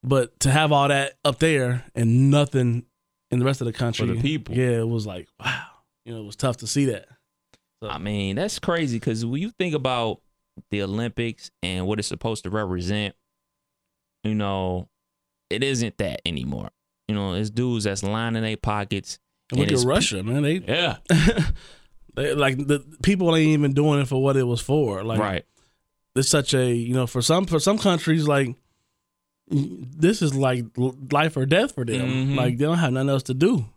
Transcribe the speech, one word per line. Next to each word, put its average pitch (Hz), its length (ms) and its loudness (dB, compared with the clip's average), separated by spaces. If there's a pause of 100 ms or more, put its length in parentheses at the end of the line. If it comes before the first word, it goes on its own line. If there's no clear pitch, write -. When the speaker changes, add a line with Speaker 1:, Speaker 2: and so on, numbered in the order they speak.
Speaker 1:
But 127 380 0
to 135 100 2
have 151 220 4
all 139 160 4
that 139 260 0 (100)
up 143 140 0
there 127 460 2 (100)
and 120 360 4
nothing 131 540 2 (460)
in 123 80 0
the 123 60 2
rest 135 160 0
of 120 60 -4
the 113 60 -4
country, 117 340 -2
Speaker 2:
For - 80 0
the 113 60 -2
people. 143 340 -2
Speaker 1:
yeah, 123 260 0
it 113 80 -2
was 113 180 -2
like, 92 220 -12 (120)
wow. - 220 -6 (420)
You 117 80 -14
know, 113 80 -12
it 104 60 -14
was 101 100 -16
tough 127 220 -2
to 117 80 -12
see 139 200 0
that. 104 200 -4 (760)
So. 107 60 -12
Speaker 2:
I 73 100 -8
mean, 98 380 -4
that's 190 220 -4
crazy, 156 420 -2
'cause 113 240 -4
when 127 160 -4
you 208 100 -6
think 175 240 -4
about 127 460 -2 (500)
the 101 120 -4
Olympics 110 680 -6 (120)
and 92 240 -2
what 104 120 -2
it's 104 100 -6
supposed - 360 -6
to 92 60 -8
represent, 98 640 -4 (1080)
you 107 100 -2
know, 95 540 -2 (640)
it 110 120 -2
isn't 120 360 -2
that 85 280 -4
anymore. 64 440 -6 (380)
You 107 60 -2
know, 98 200 -4
it's 107 160 -4
dudes 117 340 -2
that's 98 180 -2
lining 113 400 -2
their 110 140 -4
pockets. 104 640 -4 (320)
Speaker 1:
And 127 100 0
look - 80 4
Speaker 2:
and - 40 2
Speaker 1:
at - 60 2
Speaker 2:
it's 120 80 2
Speaker 1:
Russia, 127 360 0
man. 123 200 -2
They, 151 160 0
Speaker 2:
Yeah. 160 380 -2 (120)
Speaker 1:
<laughs> 165 420 4 (640)
they, 139 200 -2
like, 135 240 2
the 143 260 2 (180)
people 185 320 4
ain't 156 140 6
even 147 240 4
doing 143 280 4
it 135 80 -2
for 131 140 0
what 135 140 2
it 131 80 2
was 120 160 0
for. 123 420 0
Like, 110 180 -2
Speaker 2:
Right. 98 240 -2 (680)
Speaker 1:
it's 135 140 2
such 143 240 2
a, 127 220 2
you 120 200 -2
know, 127 120 2
for 123 160 -2
some, 175 240 2
for 165 120 0
some 196 200 2
countries, 165 500 2
like, 139 260 2 (960)
this 151 720 0
is, 143 120 0
like, 127 300 0 (140)
l-, 127 180 0 (140)
life 156 260 2
or 135 80 0
death 185 300 2
for 127 100 -4
them. 127 240 -2
Speaker 2:
Mm-hmm. 131 280 0
Speaker 1:
Like, 123 200 2
they 135 80 0
don't 165 140 2
have 151 160 2
nothing 135 160 0
else 139 140 0
to 131 100 -4
do. 151 320 2 (100)